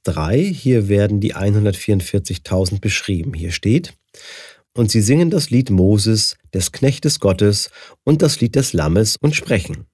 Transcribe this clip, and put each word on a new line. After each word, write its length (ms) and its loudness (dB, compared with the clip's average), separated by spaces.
drei. 360 0
Hier 480 0
werden 320 2
die 140 -2
einhundertvierundvierzigtausend 1500 -2
beschrieben. 520 -4
Hier 180 -6
steht: 440 -2
„Und 160 0
sie 100 2
singen 300 2
das 180 -2
Lied 220 0
Moses, 680 2
des 180 -4
Knechtes 480 -2
Gottes, 520 0
und 180 2
das 200 2
Lied 120 0
des 200 0
Lammes 420 0
und 200 0
sprechen: 580 -4